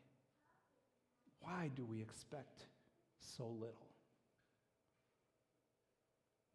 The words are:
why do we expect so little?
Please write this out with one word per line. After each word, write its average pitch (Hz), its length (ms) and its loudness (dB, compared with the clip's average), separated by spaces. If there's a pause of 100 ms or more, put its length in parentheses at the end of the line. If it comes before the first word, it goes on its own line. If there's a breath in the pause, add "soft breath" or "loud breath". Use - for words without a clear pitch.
(1400)
why 175 360 4
do 127 100 2
we 110 160 4
expect - 640 -4 (540)
so - 260 -2
little? 113 460 -2 (2750)